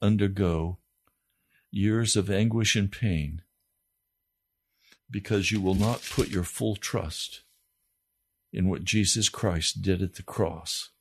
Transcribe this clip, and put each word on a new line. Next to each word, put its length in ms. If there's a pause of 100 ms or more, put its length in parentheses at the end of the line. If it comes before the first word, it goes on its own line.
undergo 800 (880)
years 460
of 160
anguish 440
and 160
pain 520 (1700)
because 420
you 100
will 140
not 260
put 280
your 140
full 320
trust 680 (1080)
in 160
what 160
Jesus 460
Christ 520
did 200
at 120
the 100
cross. 760